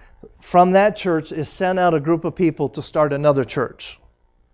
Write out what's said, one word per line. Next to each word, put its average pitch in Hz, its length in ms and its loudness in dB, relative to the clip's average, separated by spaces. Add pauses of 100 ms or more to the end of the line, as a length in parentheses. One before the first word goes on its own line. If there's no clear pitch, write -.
(420)
from 180 300 4
that 202 260 4
church 160 340 -4
is 151 160 -8
sent 185 320 -4
out 175 140 2
a 156 80 2
group 160 240 -2
of 165 100 -6
people 160 320 -2
to 147 140 -10
start 151 320 -2
another 139 320 2
church. - 520 -8 (560)